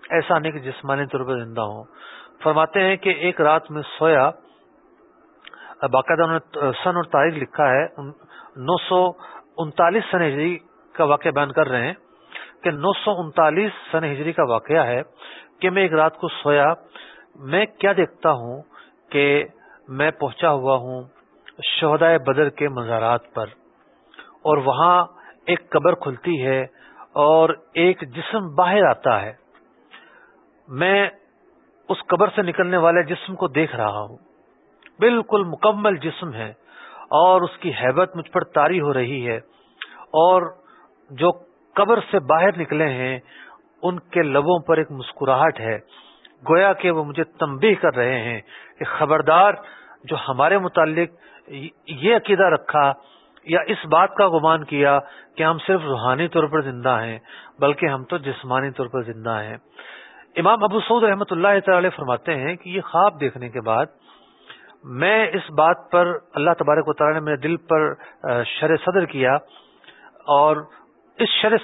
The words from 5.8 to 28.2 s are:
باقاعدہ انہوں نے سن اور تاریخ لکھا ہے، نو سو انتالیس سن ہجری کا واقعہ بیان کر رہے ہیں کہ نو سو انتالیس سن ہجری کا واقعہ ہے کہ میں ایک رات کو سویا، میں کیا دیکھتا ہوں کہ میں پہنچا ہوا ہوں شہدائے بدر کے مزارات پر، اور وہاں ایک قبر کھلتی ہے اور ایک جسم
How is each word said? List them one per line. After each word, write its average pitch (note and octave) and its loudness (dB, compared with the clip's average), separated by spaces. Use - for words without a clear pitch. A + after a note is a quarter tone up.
باقاعدہ D#3 0
انہوں E3 -2
نے C#3+ -4
سن F3+ -2
اور F3 -2
تاریخ D#3+ 0
لکھا C#3+ -2
ہے، C3+ 2
نو C#3 -2
سو F#3 2
انتالیس E3+ 0
سن F3+ 0
ہجری D#3 -2
کا E3 0
واقعہ D3 2
بیان C#3+ -2
کر D3+ 0
رہے B2+ -2
ہیں F3 -8
کہ F3 -2
نو D3+ -2
سو - -4
انتالیس E3 0
سن D#3+ -2
ہجری D3 -4
کا D#3+ 0
واقعہ C3+ 0
ہے A#2+ -2
کہ F#3 0
میں F#3 0
ایک E3+ 0
رات D#3 2
کو F3 -6
سویا، D3 2
میں D3+ -2
کیا G3 2
دیکھتا E3+ 0
ہوں B2 -6
کہ C#3+ 2
میں C#3 -2
پہنچا D3+ -2
ہوا C3+ 0
ہوں B2+ -8
شہدائے D#3+ 4
بدر C#3 0
کے C#3+ -4
مزارات A#2 -4
پر، A2+ -6
اور D3+ 2
وہاں D#3 2
ایک E3+ -4
قبر E3 2
کھلتی C#3+ -6
ہے C3 0
اور D#3+ 6
ایک F#3 2
جسم E3 -8